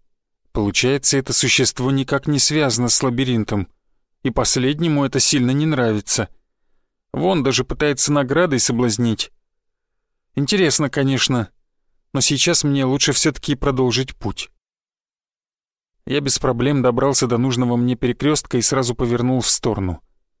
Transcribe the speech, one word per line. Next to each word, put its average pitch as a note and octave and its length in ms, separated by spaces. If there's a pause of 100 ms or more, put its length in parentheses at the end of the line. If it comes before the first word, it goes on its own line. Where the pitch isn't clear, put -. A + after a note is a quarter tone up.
(520)
Получается, C3 640
это C3 140
существо B2+ 600
никак C3+ 340
не C#3+ 140
связано B2 480
с - 140
лабиринтом. A#2+ 640 (560)
И C3 60
последнему C#3+ 720
это C3+ 160
сильно B2+ 320
не D3 140
нравится. A#2 640 (840)
Вон D#3+ 320
даже C3 200
пытается C#3+ 480
наградой C#3+ 460
соблазнить. A#2 720 (1040)
Интересно, D3 560
конечно, C3+ 600 (640)
но C#3 80
сейчас D3+ 440
мне C#3 200
лучше C#3 280
всё-таки - 420
продолжить C3 640
путь. - 340 (1600)
Я C#3+ 140
без C#3 180
проблем B2+ 440
добрался B2+ 460
до A#2 100
нужного B2 380
мне B2 180
перекрёстка C3+ 640
и A#2 40
сразу B2 320
повернул B2 480
в - 60
сторону. F#2+ 540 (380)